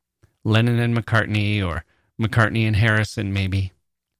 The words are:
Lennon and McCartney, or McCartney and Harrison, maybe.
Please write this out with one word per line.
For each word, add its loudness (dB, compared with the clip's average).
Lennon 2
and 0
McCartney, 0
or -6
McCartney 2
and 2
Harrison, 0
maybe. -2